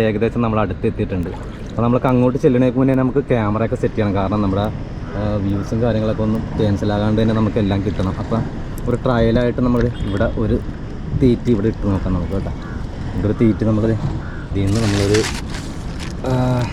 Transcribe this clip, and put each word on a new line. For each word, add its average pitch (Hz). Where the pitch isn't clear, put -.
ഏകദേശം 110
നമ്മൾ 110
അടുത്ത് 98
എത്തിയിട്ടുണ്ട്. 92
അപ്പോൾ 110
നമ്മൾക്ക് 123
അങ്ങോട്ട് 127
ചെല്ലണേക്ക് 127
മുന്നേ 131
നമുക്ക് 127
ക്യാമറയൊക്കെ 110
സെറ്റ് -
ചെയ്യണം. 101
കാരണം 98
നമ്മുടെ, 98
ആ, 101
വ്യൂസും 101
കാര്യങ്ങളൊക്കെ 110
ഒന്നും 113
ക്യാൻസൽ 104
ആകാണ്ട് 107
തന്നെ 110
നമുക്ക് 110
എല്ലാം 98
കിട്ടണം. 95
അപ്പോൾ 113
ഒരു 120
ട്രയലായിട്ട് 120
നമ്മൾ 120
ഇവിടെ 101
ഒരു 110
തീറ്റി 120
ഇവിടെ 107
ഇട്ട് -
നോക്കാം 90
നമുക്ക് 87
കേട്ടോ. 87
ഇവിടെ 101
ഒരു 104
തീറ്റി 107
നമ്മൾ 107
ഇതിൽ -
നിന്ന് 101
നമ്മളൊരു, 101
ആ, 131